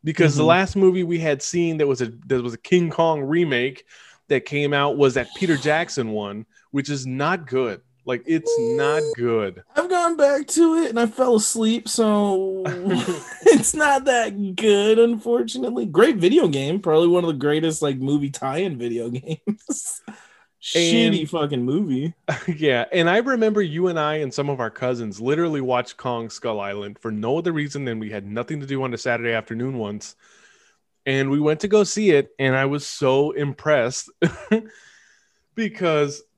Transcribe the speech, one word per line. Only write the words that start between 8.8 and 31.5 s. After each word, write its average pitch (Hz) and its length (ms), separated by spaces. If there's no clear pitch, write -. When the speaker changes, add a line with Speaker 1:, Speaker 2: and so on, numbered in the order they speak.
Speaker 1:
good. 113 460
Speaker 2:
I've 339 140
gone 349 260
back 285 320
to 330 280
it 320 160
and 226 80
I 233 80
fell 247 280
asleep, 226 540
so 196 760
Speaker 1:
<laughs> - 20
Speaker 2:
<laughs> - 0
it's 180 1080
not 285 320
that 208 500
good, 214 420
unfortunately. 233 880
Great 208 300
video 196 320
game, 143 320
probably 170 300
one 175 160
of - 20
the 165 100
greatest, 156 440
like, 139 160
movie 143 320
tie-in 143 480
video 117 320
<laughs> - 0
games. - 920
Shitty 165 580
Speaker 1:
And 151 100
Speaker 2:
fucking 143 360
movie. 151 480
Speaker 1:
<laughs> - 160
Yeah, 147 460
and 170 160
I 190 80
remember 226 440
you 170 280
and 165 100
I 151 160
and 143 180
some 143 160
of 127 120
our 113 100
cousins 117 480
literally 151 400
watched 123 380
Kong 117 320
Skull 110 320
Island 101 380
for 113 120
no 113 260
other 170 140
reason 147 320
than 117 160
we 107 100
had 101 160
nothing 120 360
to 135 40
do 135 180
on 123 100
a 113 40
Saturday 117 360
afternoon 120 440
once. 104 380
And 135 240
we 143 120
went 151 200